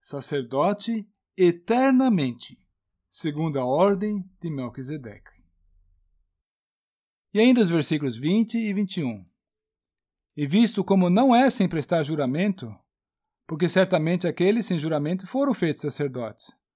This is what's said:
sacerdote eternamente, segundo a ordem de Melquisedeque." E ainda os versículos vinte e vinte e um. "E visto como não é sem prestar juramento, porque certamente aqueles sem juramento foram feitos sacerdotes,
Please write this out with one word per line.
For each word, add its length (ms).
sacerdote 1040
eternamente, 1200
segundo 540
a 60
ordem 580
de 80
Melquisedeque." 800
E 60
ainda 200
os 80
versículos 480
vinte 400
e 160
vinte 260
e 60
um. 220
"E 120
visto 360
como 280
não 240
é 160
sem 180
prestar 340
juramento, 720
porque 220
certamente 580
aqueles 380
sem 140
juramento 480
foram 260
feitos 300
sacerdotes, 640